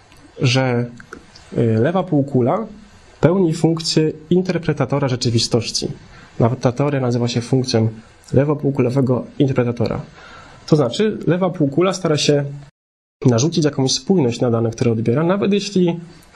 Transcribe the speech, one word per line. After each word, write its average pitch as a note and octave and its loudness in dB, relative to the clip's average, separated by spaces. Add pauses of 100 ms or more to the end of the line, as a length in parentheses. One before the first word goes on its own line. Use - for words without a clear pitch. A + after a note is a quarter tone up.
(420)
że, B2+ 0 (720)
y, A2+ 2
lewa E3+ 0
półkula C#3+ 0 (540)
pełni E3+ 4
funkcję D#3+ 0 (180)
interpretatora D#3 0
rzeczywistości. A#2+ -2 (520)
Nawet C3 0
ta B2+ 0
teoria C#3 -2
nazywa A#2+ 0
się A#2+ -2
funkcją A2+ 0 (440)
lewopółkulowego C3+ 0 (140)
interpretatora. A#2+ -2 (680)
To D#3+ 6
znaczy, E3 0 (100)
lewa F3 0
półkula E3 0
stara D#3+ -2
się C#3+ 2 (800)
narzucić C3+ 2
jakąś C3+ 0
spójność C#3 0
na B2+ 2
dane, A2+ 0
które A#2+ 0
odbiera, A2+ 0
nawet G3 0
jeśli F3+ 0 (360)